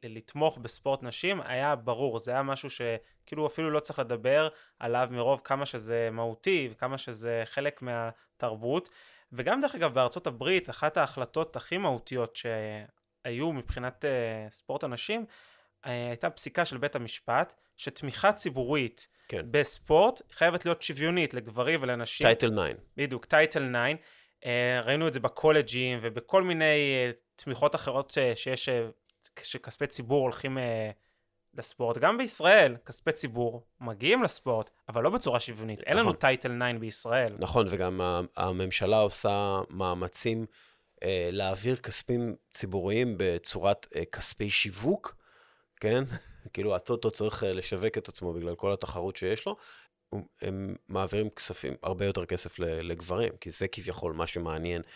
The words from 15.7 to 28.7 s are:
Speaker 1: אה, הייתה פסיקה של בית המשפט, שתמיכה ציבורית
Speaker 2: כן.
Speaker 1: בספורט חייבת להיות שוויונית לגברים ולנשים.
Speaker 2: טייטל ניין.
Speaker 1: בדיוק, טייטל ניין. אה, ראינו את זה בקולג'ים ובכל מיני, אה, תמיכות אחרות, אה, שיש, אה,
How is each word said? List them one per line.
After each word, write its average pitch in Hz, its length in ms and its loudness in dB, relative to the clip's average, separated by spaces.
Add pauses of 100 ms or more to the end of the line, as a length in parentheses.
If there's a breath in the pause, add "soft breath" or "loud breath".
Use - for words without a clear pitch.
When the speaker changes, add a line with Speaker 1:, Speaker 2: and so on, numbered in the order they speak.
Speaker 1:
אה, 120 220 -4
הייתה 120 220 -4
פסיקה - 340 -2
של 135 140 -6
בית 143 180 -2
המשפט, 120 580 0 (220)
שתמיכה 147 560 0
ציבורית 131 760 -2 (200 soft breath)
Speaker 2:
כן. 90 220 -6
Speaker 1:
בספורט 156 800 4
חייבת 170 340 2
להיות 170 180 0
שוויונית 160 520 0
לגברים 123 480 0
ולנשים. 123 440 0
Speaker 2:
טייטל 117 240 6
ניין. 87 260 0 (200)
Speaker 1:
בדיוק, 131 280 -4
טייטל 156 380 4
ניין. 127 340 0 (500 soft breath)
אה, 123 380 2
ראינו 151 240 2
את 147 40 -2
זה 127 80 -4
בקולג'ים 127 840 4
ובכל 117 400 2
מיני, 165 220 2
אה, 139 460 4 (260)
תמיכות 147 380 0
אחרות, 139 440 -2
אה, 127 180 4
שיש, 131 320 -4
אה, 120 200 0 (540)